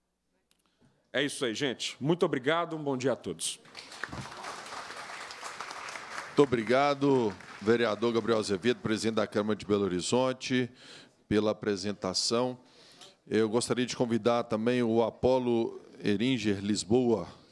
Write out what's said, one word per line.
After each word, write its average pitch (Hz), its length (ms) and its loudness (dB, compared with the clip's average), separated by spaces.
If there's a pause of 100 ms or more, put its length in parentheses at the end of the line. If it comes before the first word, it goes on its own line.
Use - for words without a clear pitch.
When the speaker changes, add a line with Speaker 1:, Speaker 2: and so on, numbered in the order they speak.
(1120)
Speaker 1:
É 123 120 -2
isso 143 240 -4
aí, 110 80 -2
gente. 123 440 -4
Muito 170 280 2
obrigado. 160 500 -2
Um 156 60 -8
bom 139 160 -2
dia 127 160 0
a - 20 -4
todos. - 420 -8 (2750)
Speaker 2:
Muito - 160 6
obrigado, 131 920 4 (280)
vereador 113 500 4
Gabriel 110 260 2
Azevedo, 101 420 0
presidente 110 340 0
da 107 120 2
Câmara 104 300 0
de - 80 -10
Belo 101 200 2
Horizonte, 123 840 0 (560)
pela 107 260 2
apresentação. 104 1080 -2 (680)
Eu 110 220 2
gostaria 120 380 0
de - 100 -8
convidar 117 480 2
também 117 380 0
o 117 200 4
Apolo 120 800 0 (240)
Eringer 104 560 0
Lisboa, 104 680 2 (240)